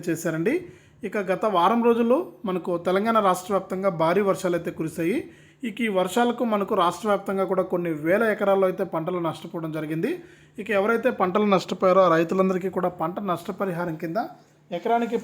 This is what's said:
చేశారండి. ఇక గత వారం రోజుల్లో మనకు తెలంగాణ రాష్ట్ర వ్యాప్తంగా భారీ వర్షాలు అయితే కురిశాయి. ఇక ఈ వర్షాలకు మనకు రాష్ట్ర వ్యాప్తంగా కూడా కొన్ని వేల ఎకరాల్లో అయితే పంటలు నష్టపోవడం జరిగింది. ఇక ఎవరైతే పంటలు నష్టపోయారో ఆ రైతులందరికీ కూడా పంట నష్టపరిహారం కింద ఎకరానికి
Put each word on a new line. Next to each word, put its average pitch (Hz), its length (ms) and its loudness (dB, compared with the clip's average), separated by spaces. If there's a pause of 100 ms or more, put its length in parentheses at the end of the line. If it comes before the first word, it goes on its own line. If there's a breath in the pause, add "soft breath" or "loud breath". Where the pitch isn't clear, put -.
చేశారండి. 165 460 -2 (540 loud breath)
ఇక 202 240 -6
గత 185 140 -2 (120)
వారం 220 300 4
రోజుల్లో 233 300 4 (320)
మనకు 180 220 -2 (160)
తెలంగాణ 220 400 2
రాష్ట్ర 185 280 0
వ్యాప్తంగా 190 360 -2 (100)
భారీ 175 280 2
వర్షాలు 175 300 0
అయితే 165 200 -6
కురిశాయి. 170 380 -2 (520 loud breath)
ఇక 196 80 -10 (100)
ఈ 214 120 -2
వర్షాలకు 240 460 0 (100)
మనకు 202 280 -2
రాష్ట్ర 175 280 0
వ్యాప్తంగా 190 420 0
కూడా 180 120 2 (100)
కొన్ని 175 180 -2 (140)
వేల 202 160 4 (100)
ఎకరాల్లో 196 380 2
అయితే 190 140 -4 (120)
పంటలు 175 320 -4
నష్టపోవడం 160 500 -8
జరిగింది. 160 340 -4 (480 loud breath)
ఇక 196 80 -8 (120)
ఎవరైతే 226 300 2 (120)
పంటలు 208 320 2
నష్టపోయారో 185 540 4
ఆ - 80 4
రైతులందరికీ 185 640 0
కూడా 180 120 0 (100)
పంట 165 180 -4 (140)
నష్టపరిహారం 175 720 -4
కింద 175 180 -4 (560 soft breath)
ఎకరానికి 233 460 0